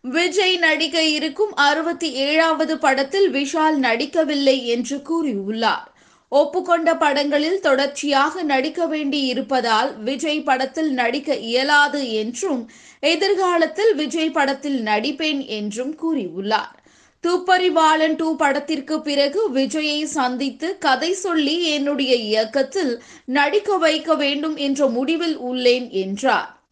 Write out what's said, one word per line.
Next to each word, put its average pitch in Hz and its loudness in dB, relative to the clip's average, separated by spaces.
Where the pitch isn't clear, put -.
விஜய் 359 0
நடிக்க 320 0
இருக்கும் 320 -2
அறுபத்தி 311 0
ஏழாவது 311 0
படத்தில் 277 2
விஷால் 311 0
நடிக்கவில்லை 277 0
என்று 240 -2
கூறியுள்ளார். 226 -2
ஒப்புக்கொண்ட 330 2
படங்களில் 294 2
தொடர்ச்சியாக 285 0
நடிக்க 302 0
வேண்டி 294 -2
இருப்பதால் 247 0
விஜய் 277 -4
படத்தில் 269 0
நடிக்க 254 0
இயலாது 269 2
என்றும், 240 -4
எதிர்காலத்தில் 359 2
விஜய் 311 -2
படத்தில் 277 -2
நடிப்பேன் 269 -2
என்றும் 214 -6
கூறியுள்ளார். 202 -4
துப்பறிவாளன் 330 4
டூ 320 -2
படத்திற்கு 285 -2
பிறகு 294 0
விஜயை 302 0
சந்தித்து 277 -4
கதை 311 0
சொல்லி 339 0
என்னுடைய 277 0
இயக்கத்தில் 240 -2
நடிக்க 330 0
வைக்க 320 2
வேண்டும் 294 -2
என்ற 285 0
முடிவில் 302 0
உள்ளேன் 247 0
என்றார். 196 -2